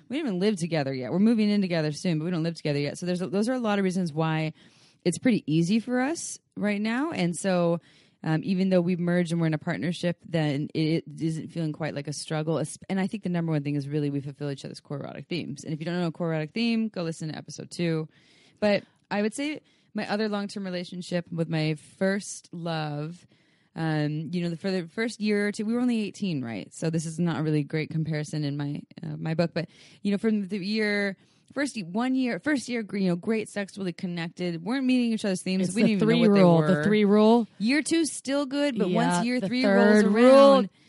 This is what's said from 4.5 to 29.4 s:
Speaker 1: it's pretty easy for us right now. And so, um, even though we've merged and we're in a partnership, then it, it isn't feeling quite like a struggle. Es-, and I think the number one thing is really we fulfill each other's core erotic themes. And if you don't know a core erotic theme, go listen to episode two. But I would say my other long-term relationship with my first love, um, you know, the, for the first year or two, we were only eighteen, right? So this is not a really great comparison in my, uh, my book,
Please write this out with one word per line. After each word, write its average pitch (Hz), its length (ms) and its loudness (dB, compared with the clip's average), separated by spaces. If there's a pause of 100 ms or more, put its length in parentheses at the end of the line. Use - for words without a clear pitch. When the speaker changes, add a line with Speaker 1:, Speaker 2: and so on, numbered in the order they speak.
Speaker 1:
it's 175 120 2
pretty 226 280 2
easy 170 340 2
for 247 220 -2
us 311 360 -6 (180)
right 202 240 -2
now. 240 300 -2
And 175 240 -2
so, 175 460 0 (440)
um, 160 200 0
even 190 260 2
though 185 100 6
we've 175 200 0
merged 175 320 0
and 170 80 0
we're 165 80 2
in 156 60 2
a 151 40 -2
partnership, 165 580 -4 (120)
then 151 460 0
it, 160 340 0
it 147 120 -16
isn't 160 280 -4
feeling 160 240 -4
quite 147 200 -6
like 143 140 -10
a 151 60 -6
struggle. 156 480 -4
Es-, - 180 -8 (100)
and 190 120 -2
I 190 80 0
think 208 160 -8
the 185 40 -4
number 170 220 -2
one 151 140 0
thing 147 100 -2
is 139 140 -4
really 147 220 -2
we 143 100 -4
fulfill 143 320 -8
each 135 120 -12
other's - 140 -14
core - 220 -10
erotic - 260 -12
themes. 143 380 -8
And - 100 -8
if 143 60 -8
you 156 60 -10
don't 175 140 -4
know 175 60 0
a 160 60 -2
core 170 160 -4
erotic 156 240 -4
theme, 226 340 0
go 190 160 -8
listen 165 300 -6
to - 40 -12
episode - 360 -14
two. 160 340 -2 (540)
But 208 240 2 (260)
I 208 120 0
would 214 120 -2
say 285 260 -6 (320)
my 214 160 -4
other 208 200 -2
long-term 202 360 -6
relationship 180 680 -6
with 165 160 -2
my 156 260 0 (240)
first 190 540 -2
love, 160 760 -6 (480)
um, 156 560 -2
you 175 120 -2
know, 175 80 -2
the, 165 60 -4
for 196 140 -6
the 185 160 -2
first 226 340 -6
year 208 280 2
or - 40 -2
two, 208 140 -6
we 226 80 -2
were 247 60 -2
only 240 220 0
eighteen, 175 420 -4
right? 113 280 -8
So - 180 -4
this 160 160 -2
is 160 120 -6
not 165 220 2
a - 20 0
really 151 220 2
great 156 260 -4
comparison 151 540 -4
in 143 120 -4
my, 143 260 -6 (200)
uh, 156 160 -8
my 160 160 -4
book, 170 180 2